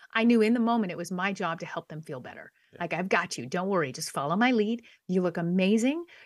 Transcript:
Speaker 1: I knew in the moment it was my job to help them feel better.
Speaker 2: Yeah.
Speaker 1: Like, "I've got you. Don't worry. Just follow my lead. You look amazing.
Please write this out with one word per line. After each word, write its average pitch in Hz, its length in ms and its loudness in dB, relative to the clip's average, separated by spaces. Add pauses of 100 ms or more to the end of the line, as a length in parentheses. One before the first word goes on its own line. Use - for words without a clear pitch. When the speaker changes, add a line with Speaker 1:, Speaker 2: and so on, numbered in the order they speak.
(160)
Speaker 1:
I 226 80 0
knew 233 180 6
in 220 140 4
the 240 40 0
moment 226 320 0
it 156 60 -8
was 170 140 -6
my 185 220 -2
job 175 260 -4
to 170 80 -10
help - 200 -10
them 160 140 -12
feel 147 180 -10
better. - 320 -16 (220)
Speaker 2:
Yeah. - 80 -12
Speaker 1:
Like, 175 120 -4
"I've 185 160 -2
got 180 280 0
you. 120 80 -6
Don't 180 240 -2
worry. 165 220 0
Just 156 180 -8
follow 151 260 -2
my 240 160 4
lead. 226 320 0 (240)
You 185 140 0
look 175 160 0
amazing. 208 680 2 (200)